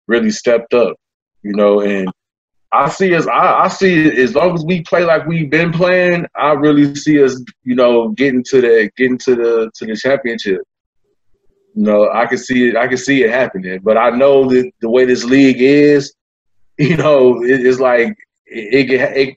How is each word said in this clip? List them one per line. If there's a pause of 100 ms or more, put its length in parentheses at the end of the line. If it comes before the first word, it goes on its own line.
really
stepped
up, (460)
you
know,
and (600)
I
see
us,
I,
I
see
it,
as
long
as
we
play
like
we've
been
playing, (100)
I
really
see
us, (240)
you
know,
getting
to
the,
getting
to
the,
to
the
championship. (1120)
You
know,
I
can
see
it,
I
can
see
it
happening.
But
I
know
that (100)
the
way
this
league
is, (320)
<laughs>
you
know,
it,
it's
like, (300)
it,
it
can,
it,